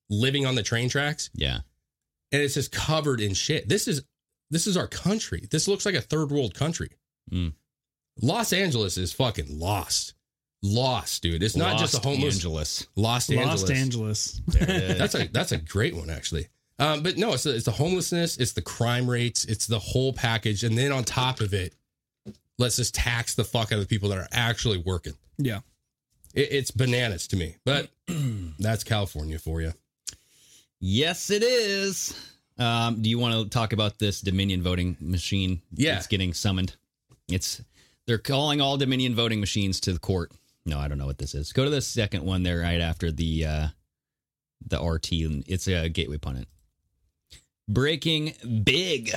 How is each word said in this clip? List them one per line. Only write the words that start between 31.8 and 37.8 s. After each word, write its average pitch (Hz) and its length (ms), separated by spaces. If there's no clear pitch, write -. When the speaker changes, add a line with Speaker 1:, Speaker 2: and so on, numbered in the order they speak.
Speaker 2:
Um, 117 440
do 110 80
you 117 80
wanna 113 280
talk 113 260
about 104 260
this 101 220
Dominion 95 420
voting 90 380
machine? 92 600
Speaker 1:
Yeah. 139 260
Speaker 2:
It's - 80
getting 92 260
summoned. 92 420
It's, - 320